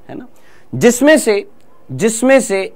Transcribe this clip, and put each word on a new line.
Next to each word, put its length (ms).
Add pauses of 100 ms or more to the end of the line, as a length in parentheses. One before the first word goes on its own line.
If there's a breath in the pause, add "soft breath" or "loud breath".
है 100
ना? 80 (480 soft breath)
जिसमें 440
से, 300 (440)
जिसमें 480
से 360